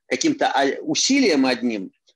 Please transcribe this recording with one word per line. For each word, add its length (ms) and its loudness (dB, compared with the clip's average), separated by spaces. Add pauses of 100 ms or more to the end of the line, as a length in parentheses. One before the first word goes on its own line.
каким-то, 440 0
а, 160 0 (160)
усилием 640 2
одним. 460 -2 (240)